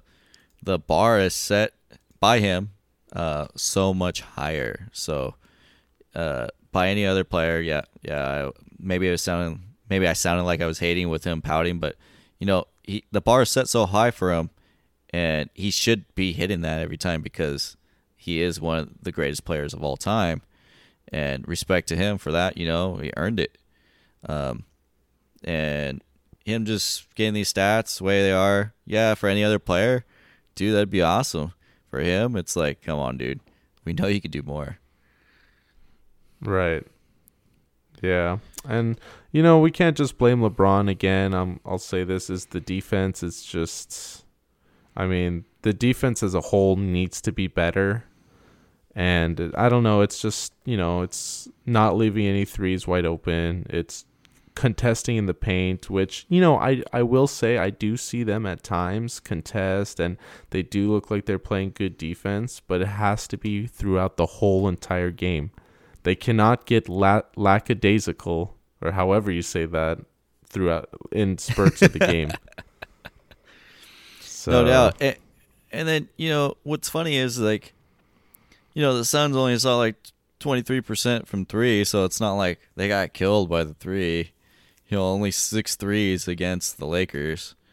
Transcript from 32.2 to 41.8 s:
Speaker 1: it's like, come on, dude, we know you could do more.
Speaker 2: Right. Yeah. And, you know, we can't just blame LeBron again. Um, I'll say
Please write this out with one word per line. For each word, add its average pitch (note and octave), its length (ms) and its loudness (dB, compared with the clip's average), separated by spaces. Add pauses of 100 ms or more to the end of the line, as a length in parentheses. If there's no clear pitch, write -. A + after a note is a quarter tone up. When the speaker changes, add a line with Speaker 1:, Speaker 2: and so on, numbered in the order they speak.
Speaker 1:
it's F2 200 -6
like, D2 280 -2
come D#2 160 -4
on, C2 180 -4
dude, B1 220 -6 (460)
we E2+ 80 -4
know F2+ 120 -2
you G2+ 160 2
could E2 80 -12
do C#2+ 140 -8
more. C#2+ 340 -8 (1600)
Speaker 2:
Right. F2+ 440 0 (1160)
Yeah. F2+ 360 0 (300)
And, A#2 320 -2 (320)
you D3+ 120 4
know, E3 160 10
we E3 120 6
can't E3 260 2
just C#3 200 -2
blame B2 220 6
LeBron G2 500 4
again. F#2+ 440 2
Um, F#2 320 -4
I'll F#2+ 120 -4
say F#2 260 -4